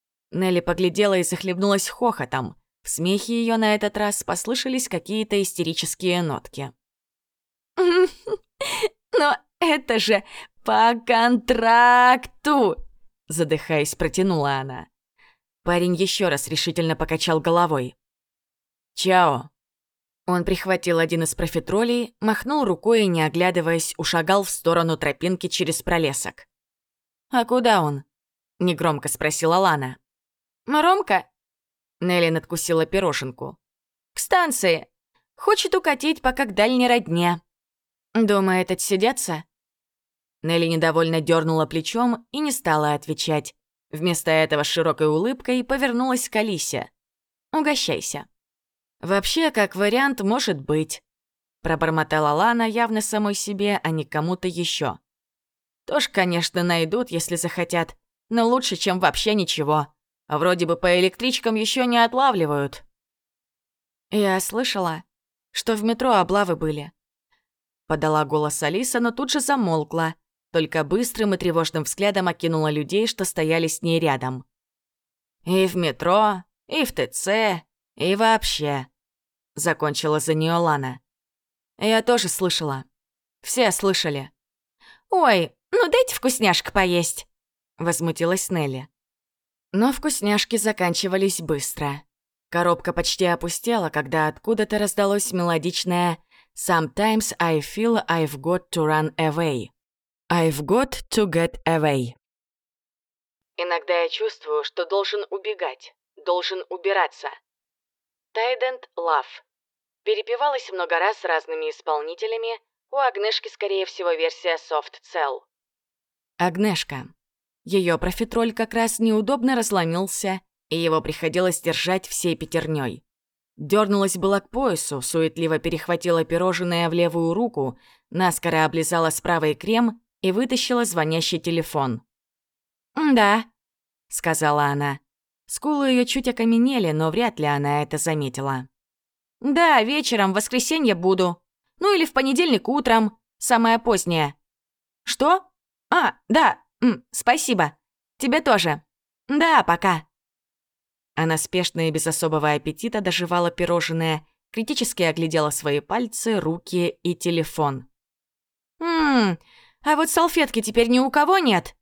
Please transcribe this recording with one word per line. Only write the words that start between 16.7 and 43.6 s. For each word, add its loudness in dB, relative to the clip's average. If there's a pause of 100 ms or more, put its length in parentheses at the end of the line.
покачал 0
головой. 0 (960)
"Чао!" 2 (760)
Он 0
прихватил 0
один 0
из -4
профитролей, -2
махнул 0
рукой 2
и, 4
не 2
оглядываясь, 0
ушагал 0
в -8
сторону 0
тропинки -4
через -4
пролесок. -2 (840)
"А 2
куда 4
он?" — -2 (540)
негромко 0
спросила 0
Лана. 0 (680)
"Ромка?" — 2 (760)
Нелли 2
надкусила 0
пироженку. -4 (560)
"К -10
станции. 0 (480)
Хочет 2
укатить 0
пока 0
к -8
дальней 4
родне". 2 (760)
"Думает 2
отсидеться?" -2 (1000)
Нелли 0
недовольно 2
дернула 2
плечом -2
и -8
не -2
стала 0
отвечать. -4 (360)